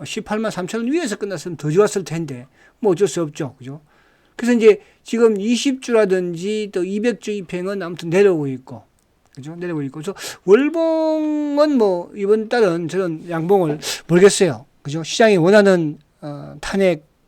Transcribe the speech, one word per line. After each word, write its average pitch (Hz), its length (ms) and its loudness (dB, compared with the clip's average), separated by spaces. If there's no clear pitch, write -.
십팔만 214 480 -6
삼천 226 300 -6
원 233 100 -4
위에서 294 240 -4
끝났으면 180 420 -8
더 151 120 -6
좋았을 196 340 2
텐데 147 440 -10
뭐 214 120 2
어쩔 180 160 2
수 175 140 -4
없죠. 147 360 -8
그죠? 135 240 -16
그래서 240 180 0
이제 214 280 6
지금 226 360 2
이십 240 420 -2
주라든지 196 920 -2
또 185 100 -2
이백 208 380 -4
주 214 100 -8
입행은 190 520 -6
아무튼 170 260 -8
내려오고 170 380 4
있고, 127 360 -10
그죠? 143 200 -16
내려오고 175 280 -6
있고. 139 180 -10
그래서 190 140 -10
월봉은 302 1300 2
뭐 185 380 0
이번 214 340 0
달은 175 380 0
저는 175 420 -6
양봉을 165 500 0
모르겠어요. 175 580 4
그죠? 151 220 -8
시장이 214 340 4
원하는, 180 640 4
어, 143 380 -14
탄핵 185 460 0